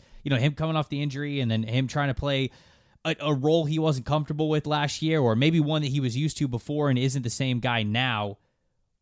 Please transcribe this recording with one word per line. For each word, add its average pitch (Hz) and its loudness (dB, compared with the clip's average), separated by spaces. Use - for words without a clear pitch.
you 143 -6
know, 135 2
him 143 2
coming 160 -2
off 151 0
the 143 -4
injury 143 -4
and 123 0
then 113 0
him 123 -2
trying 143 -2
to 131 -2
play 135 -2
a, 160 -2
a 151 2
role 151 2
he 156 0
wasn't 151 0
comfortable 151 0
with 151 0
last 147 -2
year, 156 2
or 120 4
maybe 156 4
one 151 2
that 143 -2
he 143 -2
was 123 -2
used 147 -2
to 147 0
before 147 -2
and 123 2
isn't 131 0
the 120 -4
same 127 -2
guy 117 0
now? 107 0